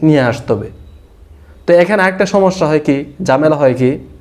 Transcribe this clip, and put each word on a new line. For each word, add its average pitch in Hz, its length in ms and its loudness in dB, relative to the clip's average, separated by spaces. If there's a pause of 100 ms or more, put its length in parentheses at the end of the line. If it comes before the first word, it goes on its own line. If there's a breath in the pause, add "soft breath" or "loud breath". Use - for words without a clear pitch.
নিয়ে 151 180 2
আসতে 120 320 -2
হবে। 107 180 -6 (960 soft breath)
তো 175 60 2
এখানে 180 300 2
আরেকটা 190 240 0
সমস্যা 190 400 0
হয় 151 140 0
কি, 139 240 -2 (180)
ঝামেলা 143 340 0
হয় 135 180 2
কি 127 240 -2 (220)